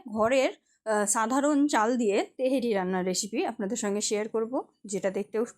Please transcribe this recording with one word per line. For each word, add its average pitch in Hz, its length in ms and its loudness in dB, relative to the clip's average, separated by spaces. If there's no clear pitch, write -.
ঘরের, 240 440 2
আহ, 214 200 2
সাধারণ 269 640 2
চাল 240 300 2
দিয়ে 233 300 2
তেহেরি 254 360 0
রান্নার 185 320 0
রেসিপি 202 400 -2
আপনাদের 214 320 -4
সঙ্গে 208 240 -2
শেয়ার 214 280 -2
করব, 226 340 -4
যেটা 196 240 -4
দেখতেও 208 360 -4